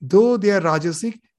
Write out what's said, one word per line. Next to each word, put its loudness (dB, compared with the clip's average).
Though 2
they 0
are 0
rajasic, -4